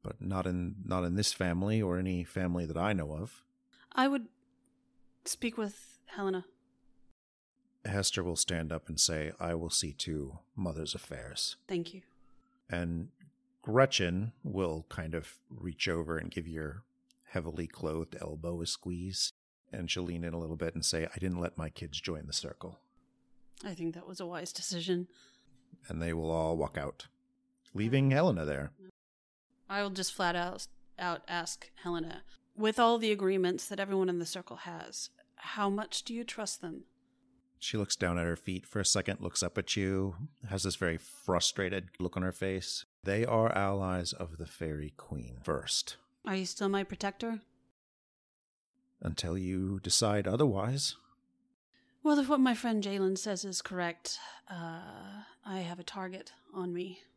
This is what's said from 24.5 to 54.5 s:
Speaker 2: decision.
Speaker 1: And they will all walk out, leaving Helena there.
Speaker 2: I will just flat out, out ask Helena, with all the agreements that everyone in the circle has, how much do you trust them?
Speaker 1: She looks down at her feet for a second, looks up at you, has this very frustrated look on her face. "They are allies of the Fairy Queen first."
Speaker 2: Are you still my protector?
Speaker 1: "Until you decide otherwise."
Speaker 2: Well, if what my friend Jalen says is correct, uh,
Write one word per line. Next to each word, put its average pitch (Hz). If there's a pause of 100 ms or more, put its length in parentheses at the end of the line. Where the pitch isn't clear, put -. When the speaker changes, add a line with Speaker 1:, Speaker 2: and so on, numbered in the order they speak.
Speaker 2:
decision. 180 (800)
Speaker 1:
And 82
they 82
will 80
all 82
walk 76
out, 71 (680)
leaving 127
Helena 135
there. 71 (960)
Speaker 2:
I 202
will 202
just 190
flat 175
out, 175 (300)
out 175
ask - (120)
Helena, 170 (340)
with 214
all 233
the 220
agreements 190
that 196
everyone 190
in 175
the 170
circle -
has, - (260)
how -
much 202
do -
you 233
trust -
them? 160 (760)
Speaker 1:
She -
looks 101
down 87
at 85
her 85
feet 92
for -
a 95
second, 98
looks 95
up 90
at -
you, 95 (200)
has 95
this 95
very 85
frustrated 92 (100)
look 90
on 92
her 92
face. - (180)
"They 101
are 113
allies 95
of 82
the 80
Fairy 76
Queen 60
first." - (260)
Speaker 2:
Are 196
you 190
still 196
my 196
protector? 208 (1600)
Speaker 1:
"Until 85
you 95
decide 104
otherwise." 120 (1040)
Speaker 2:
Well, 294
if 269
what 285
my 254
friend 220
Jalen 190
says 202
is 185
correct, 175 (300)
uh, 185 (200)